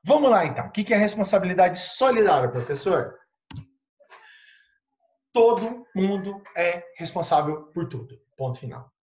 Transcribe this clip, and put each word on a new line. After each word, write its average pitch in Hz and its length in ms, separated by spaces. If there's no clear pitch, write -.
Vamos 277 260
lá, 196 140
então. 139 220
O - 40
que 214 140
que 226 100
é - 20
responsabilidade 190 840
solidária, 196 680
professor? 139 680
Todo 226 640
mundo 196 460
é 175 280
responsável 156 760
por 170 160
tudo. - 320
Ponto 127 240
final. 120 320